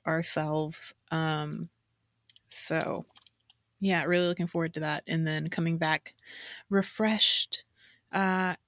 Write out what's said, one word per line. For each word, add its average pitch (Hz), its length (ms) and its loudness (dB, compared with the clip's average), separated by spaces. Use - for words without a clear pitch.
ourselves. 156 840 -2
Um, 160 580 -2
so, - 540 -2
yeah, 180 240 0
really 175 240 4
looking 175 180 0
forward 165 280 -2
to 156 60 -4
that. 151 260 -2
And 165 200 0
then 156 220 -2
coming 165 300 0
back 156 360 0
refreshed, - 920 2
uh, 185 440 2